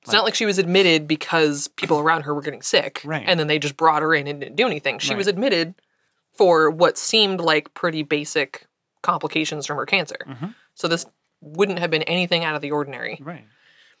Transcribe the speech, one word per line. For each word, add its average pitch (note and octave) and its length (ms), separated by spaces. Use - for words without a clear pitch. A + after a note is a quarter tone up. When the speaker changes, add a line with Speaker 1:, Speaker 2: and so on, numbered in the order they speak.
Speaker 1:
It's - 80
Speaker 2:
Like A2+ 60
Speaker 1:
not A3 100
like A3 100
she A3+ 120
was G3 120
admitted E3+ 480
because D3+ 600
people - 320
around D#3+ 220
her D3 120
were D3 80
getting C#3 200
sick, - 420
Speaker 2:
Right. D3 220
Speaker 1:
and F3 120
then D#3 80
they D3+ 140
just D3 160
brought D#3 260
her D#3 120
in C#3+ 120
and C#3+ 140
didn't C3 160
do A#3+ 100
anything. D3+ 320
She - 160
was G3 120
Speaker 2:
Right. G3+ 80
Speaker 1:
admitted F#3 400
for D#3+ 380
what D#3+ 280
seemed G3 420
like D#3 340
pretty D#3+ 280
basic D3 640
complications D#3 640
from D3 100
her B2 100
cancer. F#3 400
Speaker 2:
Mm-hmm. C3+ 200
Speaker 1:
So - 140
this E3 180
wouldn't F3 380
have E3+ 120
been D#3 120
anything F3 420
out D#3 120
of C#3+ 60
the C#3+ 100
ordinary. C3+ 480
Speaker 2:
Right. C#3 240